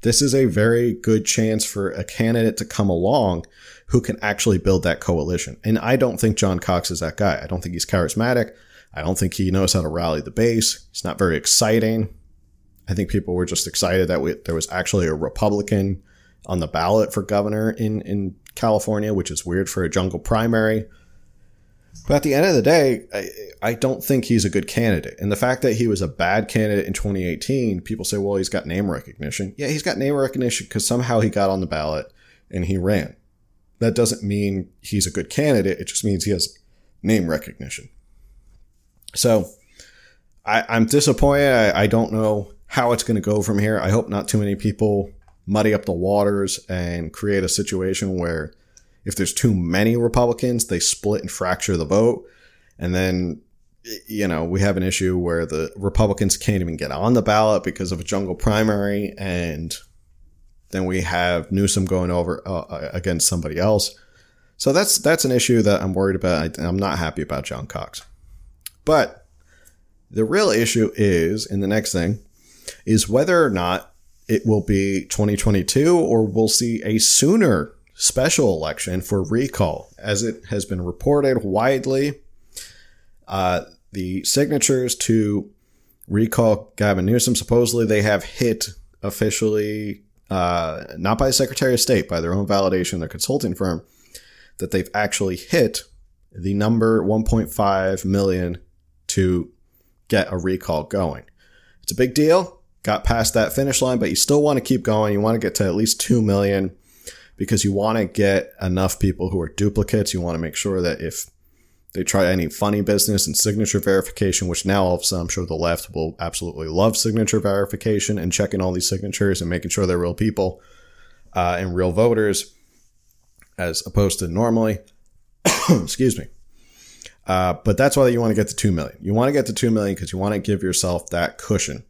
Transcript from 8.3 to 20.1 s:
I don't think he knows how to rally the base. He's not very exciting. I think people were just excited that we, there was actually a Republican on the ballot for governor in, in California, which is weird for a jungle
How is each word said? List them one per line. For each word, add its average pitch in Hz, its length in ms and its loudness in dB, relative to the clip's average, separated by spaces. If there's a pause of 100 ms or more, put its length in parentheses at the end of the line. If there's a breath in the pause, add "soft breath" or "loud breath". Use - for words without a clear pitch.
I 73 80 -12
don't 87 180 -2
think 92 160 -2
he 95 160 0
knows 95 220 2
how 95 80 2
to 80 80 -2
rally 80 320 -2
the - 100 -10
base. 113 600 0
He's - 120 -12
not 92 140 -6
very 85 180 2
exciting. 110 720 2 (800)
I 92 60 -2
think 92 140 -2
people 90 260 -2
were 90 120 0
just - 200 -4
excited 92 420 0
that 85 120 0
we, 85 140 -2 (100)
there 85 100 -4
was 80 160 -4
actually 90 360 0
a 78 80 0
Republican 98 880 -2 (420 soft breath)
on 90 160 -2
the 78 80 -4
ballot 98 460 0
for 101 80 -2
governor 104 480 0
in, 107 320 -4
in 98 320 -6 (200)
California, 107 600 0
which 92 160 -2
is 76 160 -8
weird 87 240 0
for 95 120 -4
a 82 80 -2
jungle 90 280 -2